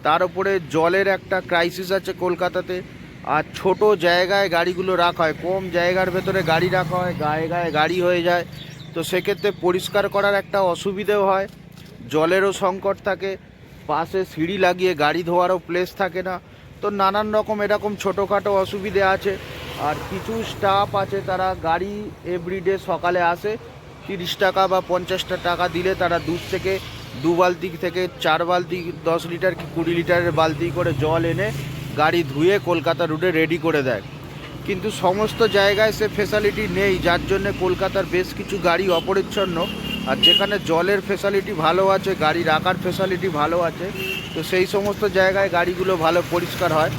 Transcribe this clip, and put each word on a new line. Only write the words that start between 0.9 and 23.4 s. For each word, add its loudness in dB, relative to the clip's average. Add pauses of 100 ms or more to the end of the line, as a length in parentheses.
একটা 0
ক্রাইসিস -2
আছে -2
কলকাতাতে, -2 (420)
আর 0 (120)
ছোট 2 (160)
জায়গায় 4
গাড়িগুলো 0
রাখা 2
হয়, 2 (100)
কম -2
জায়গার 2
ভেতরে 0
গাড়ি 2
রাখা 0
হয়, -2
গায়ে -2
গায়ে -2
গাড়ি 0
হয়ে 2
যায়। 2 (480)
তো -4
সেক্ষেত্রে -2 (100)
পরিষ্কার 0
করার 2
একটা 0
অসুবিধেও 0
হয়, 2 (600)
জলেরও 4
সংকট -2
থাকে, -4 (500)
পাশে -2
সিঁড়ি -4
লাগিয়ে 4
গাড়ি 2
ধোয়ারও 2
প্লেস -2
থাকে -2
না। -6 (420)
তো -2
নানান 2
রকম 0
এরকম 0
ছোটোখাটো 0
অসুবিধে 0
আছে। 2 (420)
আর -2 (140)
কিছু -6
স্টাফ 0
আছে, -2
তারা -2
গাড়ি -2 (160)
এভরিডে -2
সকালে 0
আসে, 0 (500)